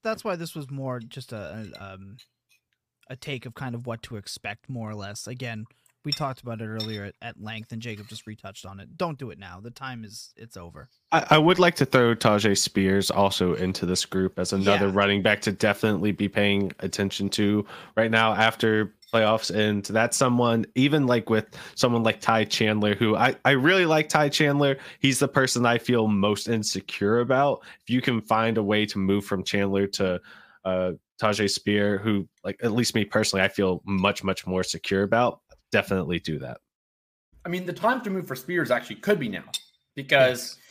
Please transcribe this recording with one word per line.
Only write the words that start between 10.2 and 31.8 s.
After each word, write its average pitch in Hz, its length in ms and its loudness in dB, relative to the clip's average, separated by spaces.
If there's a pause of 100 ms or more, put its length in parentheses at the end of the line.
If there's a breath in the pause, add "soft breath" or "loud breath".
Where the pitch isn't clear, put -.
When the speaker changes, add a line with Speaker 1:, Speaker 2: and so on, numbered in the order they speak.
Speaker 1:
it's - 200 -20
over. 87 320 -16 (240)
Speaker 2:
I, 160 180 2
I 156 80 8
would 170 200 6
like 175 180 4
to 139 100 2
throw 120 280 4
Tajay 104 440 4
Spears 95 520 2
also 92 440 2
into 92 320 -2
this 90 180 0
group 92 340 -2
as 90 140 -2
another 98 340 4
Speaker 1:
Yeah. 95 80 0
Speaker 2:
running 101 280 4
back 104 200 4
to 107 100 0
definitely 104 600 0
be 98 160 -2
paying 101 520 0
attention 98 500 -4
to 104 340 0 (320 loud breath)
right 113 140 2
now 113 240 4
after 110 600 2 (180)
playoffs. 110 420 2
And 107 320 2
that's 110 300 0
someone, 120 580 2
even, 139 320 2
like, 123 240 2
with 110 160 2 (280 loud breath)
someone 120 280 2
like 110 180 2
Ty 113 260 2
Chandler, 107 480 0
who 107 220 2
I, 123 200 2 (100)
I 135 60 6
really 170 340 4
like 156 240 2
Ty 151 180 2
Chandler. 143 480 2 (220 loud breath)
He's 135 200 2
the 139 100 2
person 127 360 2
I 120 140 4
feel 117 300 2
most 104 400 0
insecure 107 720 -2
about. 131 420 0 (200 loud breath)
If - 60 -14
you 123 140 0
can 120 180 0
find 113 380 0
a 110 40 2
way 104 240 2
to 104 120 -8
move 98 260 2
from 95 180 -4
Chandler 98 460 0
to, 92 320 -2 (460 loud breath)
uh, 92 260 -2 (260)
Tajay 104 300 0
Spear, 104 500 0